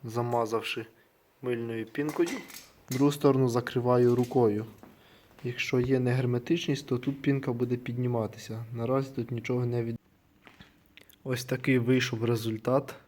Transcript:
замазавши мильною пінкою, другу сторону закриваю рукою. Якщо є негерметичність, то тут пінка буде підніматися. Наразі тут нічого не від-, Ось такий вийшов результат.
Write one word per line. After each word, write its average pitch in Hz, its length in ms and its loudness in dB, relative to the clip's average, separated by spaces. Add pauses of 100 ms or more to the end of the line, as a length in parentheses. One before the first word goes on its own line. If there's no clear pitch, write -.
замазавши 117 800 -2 (560)
мильною 117 440 -4
пінкою, - 440 -2 (600)
другу 139 220 4
сторону 131 380 4
закриваю 123 640 4
рукою. 117 500 2 (800)
Якщо 123 360 -2
є 127 200 2
негерметичність, 123 880 0
то 123 100 0
тут 139 240 -4
пінка 135 320 0
буде 123 240 0
підніматися. 120 960 -4
Наразі 127 420 -2
тут 120 160 -4
нічого 123 340 -2
не 120 180 -2
від-, 117 160 -6 (1200)
Ось 127 220 -4
такий 127 340 2
вийшов 120 460 2
результат. 117 680 0 (120)